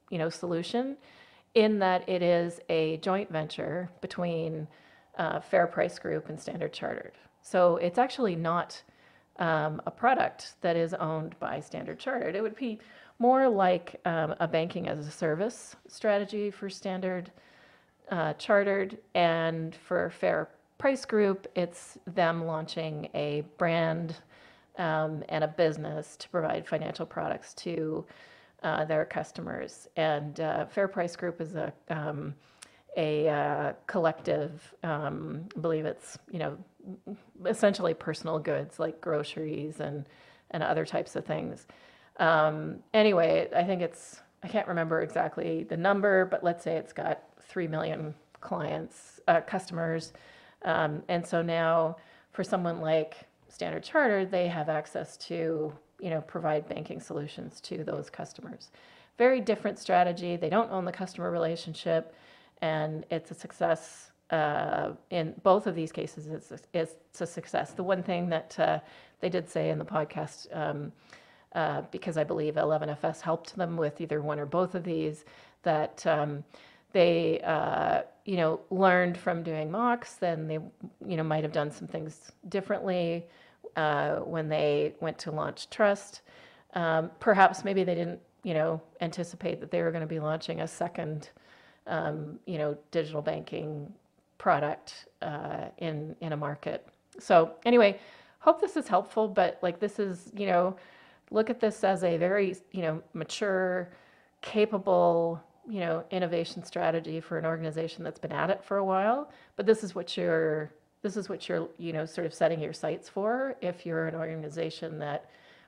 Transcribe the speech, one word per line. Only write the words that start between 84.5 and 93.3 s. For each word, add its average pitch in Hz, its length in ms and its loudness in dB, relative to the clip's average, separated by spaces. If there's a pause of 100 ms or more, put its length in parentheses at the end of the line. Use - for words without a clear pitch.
went 160 180 -4
to 165 120 -8
launch 147 380 -6
Trust. - 520 0 (520)
Um, 165 460 0
perhaps 185 440 6
maybe 190 200 2
they 175 120 2
didn't, 170 260 -4 (220)
you 180 100 -2
know, 160 280 2 (200)
anticipate 170 580 -4
that 151 100 -12
they 175 140 0
were 165 80 2
gonna 160 160 -4
be 160 120 -4
launching 160 420 -2
a 165 60 -4
second, 160 600 -6 (560)
um, 156 600 -4
you 180 120 -6
know, 151 200 -2 (140)
digital 156 300 -2
banking 156 720 -6 (440)